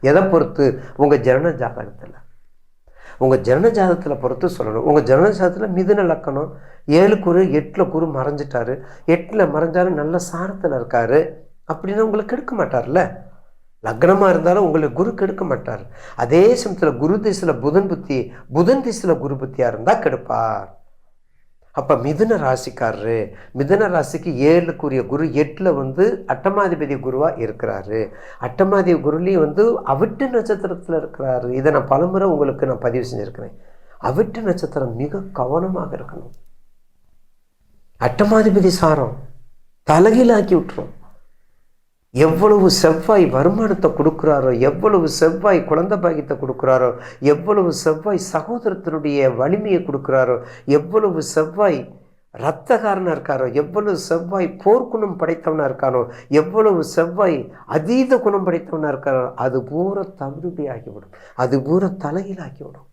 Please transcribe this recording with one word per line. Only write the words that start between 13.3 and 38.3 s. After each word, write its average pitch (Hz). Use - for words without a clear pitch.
லக்னமா 170
இருந்தாலும் 175
உங்களை 156
குரு 170
கெடுக்க 196
மாட்டார். 120
அதே 123
சமயத்துல 196
குரு 156
திசையில 190
புதன் 151
புத்தி, 156
புதன் 180
திசையில 202
குரு 135
புத்தியா 131
இருந்தா 113
கெடுப்பார். 113
அப்ப 139
மிதுன 160
ராசிக்காரரு, 117
மிதுன 180
ராசிக்கு 165
ஏழுக்குரிய 151
குரு 143
எட்டுல 151
வந்து 139
அட்டமாதிபதி 170
குருவா 131
இருக்கிறாரு. 107
அட்டமாதிபதி 180
குருலையும் 165
வந்து 147
அவிட்ட 196
நட்சத்திரத்துல 190
இருக்கிறாரு. 127
இதை 135
நான் 135
பலமுறை 185
உங்களுக்கு 139
நான் 123
பதிவு 120
செஞ்சிருக்கிறேன். 110
அவிட்ட 190
நட்சத்திரம் 147
மிக 147
கவனமாக 160
இருக்கணும். -
அட்டமாதிபதி 202